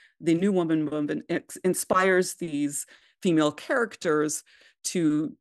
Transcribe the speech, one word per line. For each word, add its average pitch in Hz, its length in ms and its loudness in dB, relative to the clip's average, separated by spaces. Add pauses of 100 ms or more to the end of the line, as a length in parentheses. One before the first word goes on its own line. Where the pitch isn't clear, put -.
(200)
the 165 140 2
New 190 180 2
Woman 160 320 2
movement 147 460 -4
ex-, - 340 -4
inspires 185 720 2
these 147 500 -4 (360)
female 156 300 4
characters 156 920 -2 (400)
to 151 560 0